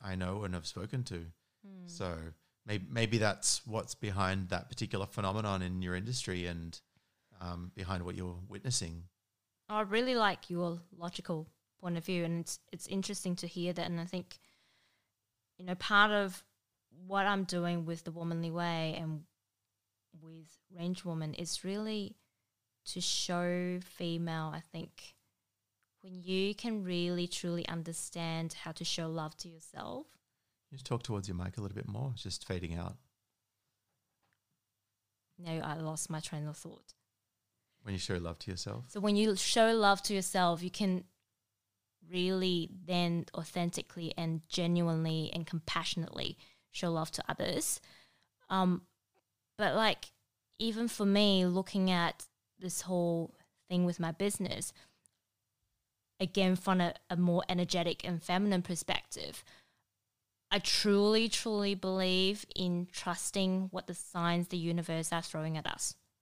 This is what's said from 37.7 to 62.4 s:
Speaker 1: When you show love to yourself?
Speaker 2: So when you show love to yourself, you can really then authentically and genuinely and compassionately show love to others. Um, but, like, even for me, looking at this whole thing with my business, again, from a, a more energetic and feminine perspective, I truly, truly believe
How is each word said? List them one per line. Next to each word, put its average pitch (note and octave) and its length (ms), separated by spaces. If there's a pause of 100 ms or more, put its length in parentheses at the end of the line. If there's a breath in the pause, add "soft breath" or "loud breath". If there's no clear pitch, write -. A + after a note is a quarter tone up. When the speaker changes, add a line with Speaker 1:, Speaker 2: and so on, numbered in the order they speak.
Speaker 1:
When G2+ 100
you F#2 60
show F#2+ 160
love E2+ 240
to - 120
yourself? G#2+ 380
Speaker 2:
So G#3 100
when G#3 160
you G#3 200
show A3+ 360
love G3+ 320
to G#3+ 100
yourself, F3+ 480
you F3+ 80
can F#3 360 (1080)
really F3+ 580 (160)
then F3 480
authentically F3 840
and E3 320
genuinely E3 840
and E3+ 140
compassionately - 880 (340 loud breath)
show F3 200
love E3 200
to - 180
others. - 500 (720 loud breath)
Um, F#3 320 (760)
but, F#3 180
like, G#3+ 300 (540)
even A3+ 280
for G#3+ 180
me, G3 400
looking F#3 440
at F3 360 (340)
this F3+ 220
whole E3+ 520 (360)
thing F3+ 160
with F3 140
my E3 120
business, G3 640 (1500 soft breath)
again, F#3 360
from F#3 260
a, F3 120 (160)
a F3+ 60
more F3 320
energetic F3 580
and E3+ 160
feminine F#3 400
perspective, - 840 (1080 soft breath)
I G3+ 80
truly, G#3 720
truly G3+ 460
believe F#3+ 720 (100)